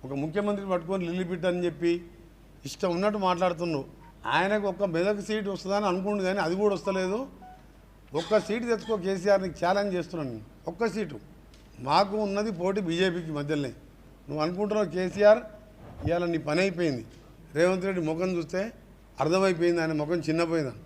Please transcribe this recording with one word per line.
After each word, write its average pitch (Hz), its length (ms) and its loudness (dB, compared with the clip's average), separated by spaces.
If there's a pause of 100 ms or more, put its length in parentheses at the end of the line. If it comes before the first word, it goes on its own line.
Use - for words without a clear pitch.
ఒక 131 80 -8 (100)
ముఖ్యమంత్రిని 196 500 -2
పట్టుకొని 180 360 -2
లిల్లిపిట్ట 175 440 -2
అని 175 140 -2
చెప్పి 170 240 0 (760)
ఇష్టం - 280 -2
ఉన్నట్టు 208 300 0
మాట్లాడుతున్నావు. 170 580 0 (520)
ఆయనకు 202 340 2
ఒక్క 190 140 -2 (100)
మెదక్ 196 320 0
సీటు 214 280 -2
వస్తుందని 202 360 -2
అనుకుండు 190 360 -2
కానీ 196 200 0
అది 165 140 0
కూడా 208 160 4
వస్తలేదు. 190 420 -2 (1000)
ఒక్క 214 260 2
సీటు 226 240 -2
తెచ్చుకో 214 240 0 (100)
కేసీఆర్, 196 400 4
నీకు 170 180 -6
ఛాలెంజ్ 202 340 2
చేస్తున్నాను 156 360 -4
నేను. 107 120 -10 (260)
ఒక్క 220 240 -2
సీటు. 170 220 -4 (720)
మాకు 190 280 4 (100)
ఉన్నది 208 240 -2 (100)
పోటీ 190 280 0
బీజేపీకి 170 500 0
మధ్యలోనే. 143 340 -2 (540)
నువ్వు 147 180 -4
అనుకుంటున్నావు 202 500 0
కేసీఆర్ 202 460 6 (680)
ఇవాళ 175 160 2 (100)
నీ 160 40 2 (100)
పని 160 160 2
అయిపోయింది. 160 400 0 (520)
రేవంత్ 180 320 4
రెడ్డి 180 200 -2
ముఖం 170 300 -2
చూస్తే 170 220 -4 (600)
అర్థమైపోయింది, 175 640 4
ఆయన 160 180 0
ముఖం 156 260 0
చిన్నపోయిందని. 160 600 0